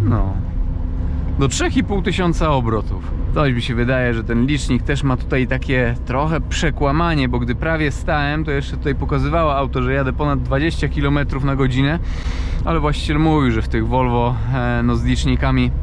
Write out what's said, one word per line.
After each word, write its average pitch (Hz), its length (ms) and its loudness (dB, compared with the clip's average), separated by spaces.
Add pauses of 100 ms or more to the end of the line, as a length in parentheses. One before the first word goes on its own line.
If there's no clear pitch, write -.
No. 98 300 2 (1040)
Do - 80 4
trzech - 300 0
i 262 60 2
pół 196 180 -2
tysiąca 170 500 2
obrotów. 110 600 0 (220)
Coś 143 200 2
mi 120 80 0
się 117 140 -2
wydaje, 120 380 2
że 113 100 -2
ten 117 220 2
licznik 131 380 0
też 143 200 0
ma 131 140 2
tutaj 131 300 0
takie 127 480 0 (100)
trochę 143 360 0
przekłamanie, 147 880 0
bo 120 100 0
gdy 120 160 -2
prawie 156 360 0
stałem, 151 520 -2
to 151 80 -4
jeszcze 139 260 -4
tutaj - 180 -2
pokazywało 147 600 0
auto, 131 260 -2
że 127 120 0
jadę 131 200 0
ponad 143 280 0
dwadzieścia 143 460 0
kilometrów 143 560 0
na 139 120 0
godzinę, 135 440 2 (680)
ale 165 140 0
właściciel 147 400 0
mówił, 156 320 4
że 110 100 0
w - 60 -2
tych 113 200 0
Volvo, 120 480 2 (180)
e, 120 300 0
no, 120 120 2
z 117 80 0
licznikami 127 680 2 (120)